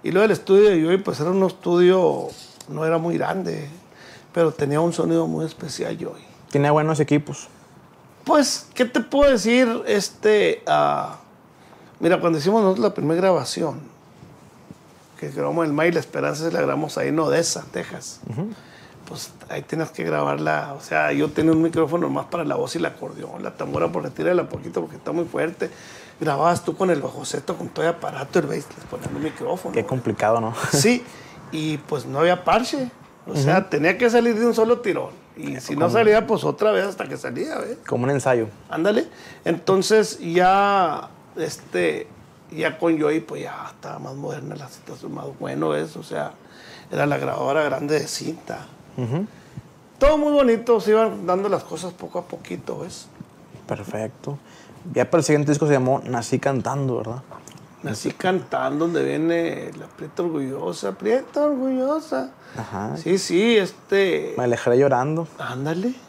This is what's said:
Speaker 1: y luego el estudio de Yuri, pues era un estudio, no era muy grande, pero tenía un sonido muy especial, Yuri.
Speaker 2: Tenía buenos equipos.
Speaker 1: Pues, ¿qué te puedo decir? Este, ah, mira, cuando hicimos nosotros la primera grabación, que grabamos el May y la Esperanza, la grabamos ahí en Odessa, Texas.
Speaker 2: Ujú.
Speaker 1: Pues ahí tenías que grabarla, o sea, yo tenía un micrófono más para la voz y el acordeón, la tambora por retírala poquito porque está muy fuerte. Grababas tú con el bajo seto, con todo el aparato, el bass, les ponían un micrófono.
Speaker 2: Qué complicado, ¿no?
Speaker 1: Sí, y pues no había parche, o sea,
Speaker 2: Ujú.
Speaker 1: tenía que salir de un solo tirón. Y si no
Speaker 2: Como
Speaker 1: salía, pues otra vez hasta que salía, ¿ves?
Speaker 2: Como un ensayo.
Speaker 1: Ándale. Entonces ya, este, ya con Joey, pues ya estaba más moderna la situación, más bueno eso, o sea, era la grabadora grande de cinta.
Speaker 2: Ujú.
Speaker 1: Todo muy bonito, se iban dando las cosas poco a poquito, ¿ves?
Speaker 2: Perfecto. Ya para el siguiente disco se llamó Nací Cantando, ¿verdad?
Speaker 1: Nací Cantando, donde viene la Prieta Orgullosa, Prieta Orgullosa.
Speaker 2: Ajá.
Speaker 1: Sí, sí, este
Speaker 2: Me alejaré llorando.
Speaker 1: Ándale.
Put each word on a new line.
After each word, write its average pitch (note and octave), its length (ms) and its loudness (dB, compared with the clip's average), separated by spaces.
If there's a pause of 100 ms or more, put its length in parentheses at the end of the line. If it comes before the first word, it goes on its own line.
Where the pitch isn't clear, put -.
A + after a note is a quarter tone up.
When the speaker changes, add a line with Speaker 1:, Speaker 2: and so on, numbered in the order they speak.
Speaker 1:
y - 80 -4
luego F#3+ 140 4
el G#3+ 80 4
estudio G3+ 380 6
de E3+ 100 4
Yuri, E3+ 180 4
pues C#3+ 220 -4
era D#3+ 100 0
un G3 140 2
estudio, F3 840 4 (400)
no D3+ 160 -6
era E3 140 2
muy E3 180 -2
grande, E3 520 -4 (640)
pero E3 200 2
tenía D3 280 0
un E3+ 120 2
sonido E3 340 0
muy D#3+ 200 -2
especial, - 500 -8
Yuri. - 260 -10 (280)
Speaker 2:
Tenía C#3+ 200 2
buenos D#3 300 2
equipos. D3 480 0 (760)
Speaker 1:
Pues, - 520 2
¿qué B3 100 2
te B3 160 0
puedo C#4+ 300 4
decir? A#3 560 4
Este, G#3 800 2
ah, - 500 2 (840)
mira, E3+ 220 2
cuando E3 180 2
hicimos G3 220 2
nosotros G3 240 4
la F#3+ 80 2
primera D#3+ 280 0
grabación, D#3 600 0 (1400)
que D3+ 120 -8
grabamos D3 340 -2
el D3 80 0
May D#3 160 2
y F3 40 2
la D#3+ 80 2
Esperanza, D3 500 -4
la D3 100 -2
grabamos C#3+ 380 -2
ahí C#3 100 0
en D3 100 0
Odessa, D#3 540 0
Texas. - 560 -10
Speaker 2:
Ujú. D#3+ 220 -6 (580)
Speaker 1:
Pues - 240 -14 (160)
ahí D3 140 -8
tenías D#3 280 -6
que E3+ 140 -8
grabarla, D#2 720 -2
o C#2+ 60 -16
sea, D2+ 300 0
yo D3 180 0
tenía D#3+ 220 2
un D#3+ 100 4
micrófono D#3+ 480 0
más C#3 160 -4
para E3+ 180 -6
la C#3 120 -2
voz C#3 180 -4
y E3+ 40 -4
el D#3 80 -2
acordeón, - 560 -10
la - 120 -8
tambora D3 360 -2
por E3 120 -4
retírala D#3 460 -2
poquito E3+ 320 -6
porque D#3 160 -10
está - 160 -8
muy E3+ 120 -2
fuerte. E3+ 460 -4 (500)
Grababas D#3 440 2
tú D#3+ 120 -4
con F#3 140 2
el D3 100 2
bajo C3 240 -8
seto, D3+ 320 -6
con E3 120 -10
todo D#3 160 -4
el E3+ 80 2
aparato, C#3+ 480 -2
el D3 60 -4
bass, C#3 200 -6 (100)
les - 140 -20
ponían - 240 -8
un C#3+ 80 -6
micrófono. D#3 500 -4
Speaker 2:
Qué A2+ 140 -2
complicado, A2+ 540 0
¿no? A2+ 120 -2 (200)
Speaker 1:
Sí, A#3 320 4 (480)
y D#3 260 -4
pues C3+ 260 -6
no C3 140 -4
había F3+ 240 4
parche, B3 480 0 (380)
o - 80 -6
sea, D3+ 220 4
Speaker 2:
Ujú. - 100 0
Speaker 1:
tenía E3+ 280 2
que A#3 140 4
salir A#3 260 4
de A3+ 80 0
un A#3 100 4
solo A3+ 260 4
tirón. F#3+ 300 -4 (260)
Y C#3+ 240 -8
si - 140 -8
no D#3 120 4
Speaker 2:
Como G#3 120 4
Speaker 1:
salía, A3 280 6
pues G3 160 0
otra F3 300 2
vez F#3+ 140 2
hasta - 200 -6
que C#3 100 -8
salía, D3 420 -6
¿ves? - 280 -8
Speaker 2:
Como B2 180 0
un C3+ 60 2
ensayo. B2+ 380 2 (220)
Speaker 1:
Ándale. G#3+ 360 0 (380)
Entonces F#3+ 720 2
ya, F#3 920 2 (260)
este, D#3+ 720 -4 (420)
ya D#3 280 -4
con E3 200 2
Joey, D3+ 220 2
pues D3 220 -10
ya - 300 -12
estaba - 260 -14
más C#3 160 -12
moderna D3 420 -10
la C3+ 120 -14
situación, - 460 -16
más - 120 -10 (120)
bueno D2+ 380 -2
eso, - 240 -6
o - 40 -14
sea, - 280 -8 (580)
era C#3+ 160 0
la C#3+ 120 0
grabadora C#3 440 -2
grande C#3+ 380 0
de D3+ 80 -6
cinta. - 580 -10 (300)
Speaker 2:
Ujú. C3+ 300 -2 (720)
Speaker 1:
Todo D4+ 180 6
muy D4 160 2
bonito, A#3+ 480 4
se G#3+ 120 2
iban G#3 340 2
dando F#3+ 240 0
las F3+ 140 0
cosas D#3+ 280 -10
poco F2 260 -10
a E2+ 60 -6
poquito, - 540 -10
¿ves? - 300 -14 (580)
Speaker 2:
Perfecto. G#2+ 720 -8 (560)
Ya B2+ 160 0
para F3 80 4
el D3+ 60 2
siguiente D3 260 2
disco D3+ 160 2
se D3 80 6
llamó C3 320 2
Nací A#2+ 320 -2
Cantando, C3 580 -2
¿verdad? A#2 260 -6 (600)
Speaker 1:
Nací - 300 -6
Cantando, D3 720 -2
donde D#3 180 0
viene D#3 760 -2
la - 80 -16
Prieta D#3 360 -10
Orgullosa, D#3+ 720 -4
Prieta B3 500 -2
Orgullosa. C4 880 -2 (260)
Speaker 2:
Ajá. A2 400 -6
Speaker 1:
Sí, E3 220 0
sí, G#3 400 2
este F#3+ 800 0
Speaker 2:
Me B2+ 60 0
alejaré B2 340 2
llorando. C#3+ 500 2 (100)
Speaker 1:
Ándale. D#3+ 520 -4 (180)